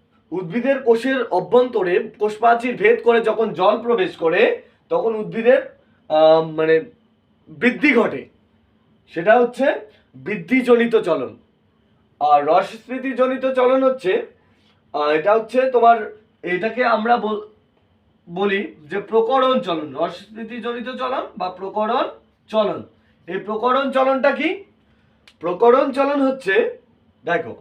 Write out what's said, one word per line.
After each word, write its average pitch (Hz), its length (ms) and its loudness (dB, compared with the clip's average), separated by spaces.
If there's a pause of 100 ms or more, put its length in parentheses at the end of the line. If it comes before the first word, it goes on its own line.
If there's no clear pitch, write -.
(300)
উদ্ভিদের 226 520 -4
কোষের 240 440 0
অভ্যন্তরে 185 680 0 (240)
কোষ 208 200 -4
প্রাচীর 233 380 0
ভেদ 214 280 4
করে 233 160 4
যখন 214 320 0
জল 202 300 2
প্রবেশ 196 340 -2
করে, 165 240 0 (480)
তখন 214 260 -2
উদ্ভিদের, 220 460 2 (480)
আহ, 160 340 6
মানে 160 380 0 (680)
বৃদ্ধি 208 460 0
ঘটে, 170 340 -2 (880)
সেটা 208 260 4
হচ্ছে 240 260 0 (500)
বৃদ্ধিজনিত 226 800 0
চলন। 143 400 -2 (840)
আর 147 260 4
রস 180 220 2
স্মৃতিজনিত 254 840 -4
চলন 254 300 2
হচ্ছে, 262 300 0 (800)
আহ, 147 160 -2
এটা 160 260 2
হচ্ছে 247 360 0
তোমার, 233 280 4 (440)
এটাকে 214 420 -4
আমরা 233 320 0
বল-, 214 300 -6 (840)
বলি 196 460 -4 (160)
যে 196 100 -6
প্রকরণ 254 600 0
চলন। 156 360 -6
রস 170 200 -4
স্মৃতিজনিত 226 720 -12
চলন 254 360 -6 (140)
বা 185 120 -6
প্রকরণ 214 560 -4 (420)
চলন। 202 340 -2 (440)
এই 185 140 -8
প্রকরণ 240 500 -2
চলনটা 262 420 2
কি? 349 320 -4 (760)
প্রকরণ 240 520 2
চলন 277 280 0
হচ্ছে, 262 340 0 (680)
দেখো, 165 360 -4